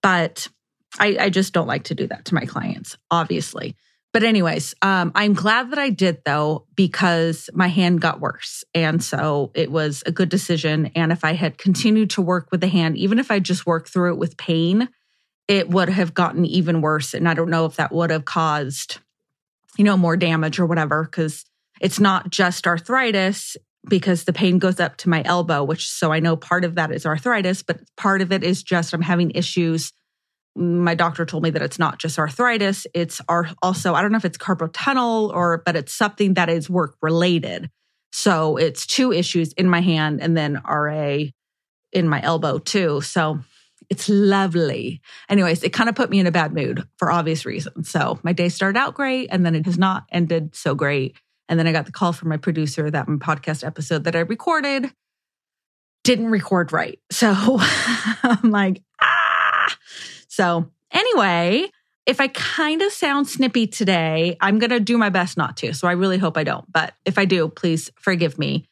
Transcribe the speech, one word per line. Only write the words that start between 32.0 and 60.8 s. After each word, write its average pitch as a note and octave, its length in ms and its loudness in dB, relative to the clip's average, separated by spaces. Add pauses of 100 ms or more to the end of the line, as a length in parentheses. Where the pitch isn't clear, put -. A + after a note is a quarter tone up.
arthritis. G3+ 760 0
It's E3+ 360 -4
ar-, E3+ 220 0 (100)
also, F#3 320 0
I D#3+ 80 2
don't G#3 100 0
know A3 60 2
if G#3+ 80 -2
it's E3+ 120 -4
carpal E3 360 -2
tunnel A#3 600 0
or, E3+ 320 0
but E3+ 120 0
it's D#3 160 -6
something G#3 400 2
that E3+ 160 2
is E3 200 -2
work F3 320 0
related. E3 680 0 (420)
So D#3 460 2
it's D3 280 0
two B3+ 280 2
issues E3+ 400 0
in F#3 160 2
my F3 100 4
hand D#3 420 0
and E3 140 2
then D3 300 0
R D3 240 0
A D3 440 -2 (600)
in E3+ 160 2
my C#3+ 120 0
elbow D#3 360 0
too. D#3 440 0
So D#3 380 -2 (500)
it's - 200 -4
lovely. F#3+ 920 2 (280)
Anyways, F3+ 340 4
it - 80 0
kinda A3+ 220 0
put B3 160 0
me G3 100 4
in F3+ 80 4
a E3+ 40 2
bad D#3 220 0
mood C3+ 320 -4 (120)
for F3+ 120 0
obvious D#3+ 360 0
reasons. - 440 -8
So - 340 -2
my E3+ 100 0
day F3 160 0
started G3 280 -2
out C4 180 -2
great C4 360 -2
and F#3 140 2
then E3 100 2
it D#3 100 0
has E3+ 120 0
not F#3 340 0
ended E3 440 -2
so D3 200 -2
great. C#3+ 400 -2 (320)
And E3 100 0
then E3 100 2
I D#3+ 40 2
got D#3 140 0
the - 60 -18
call F3 200 0
from E3 180 -6
my D3+ 80 -2
producer D3+ 540 -2
that D3 160 -4
my D3+ 80 0
podcast D3+ 500 -4
episode D3+ 380 -4
that E3 120 -2
I E3 60 2
recorded C4+ 680 -2 (1120)
didn't A#3 260 2
record F#3 440 0
right. - 260 -4 (120)
So G#3+ 220 2
<laughs> G#3+ 260 2 (640)
I'm A#3+ 280 4
like, G3 300 0 (200)
"Ah." - 180 2 (1200)
So E3+ 320 0 (220)